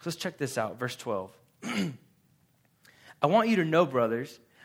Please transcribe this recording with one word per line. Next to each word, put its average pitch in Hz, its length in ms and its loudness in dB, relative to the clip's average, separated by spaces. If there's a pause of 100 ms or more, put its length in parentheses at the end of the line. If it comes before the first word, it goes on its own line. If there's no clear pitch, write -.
So 170 100 -8
let's 165 60 -8
check - 200 -8
this 131 220 -4
out, 110 200 -4
verse 123 180 -6
twelve. 95 380 -6 (280)
<clears throat> 240 100 -8 (1500)
"I 147 40 2
want 220 220 4
you 226 80 4
to 180 80 2
know, 160 220 4
brothers, 120 520 0 (260)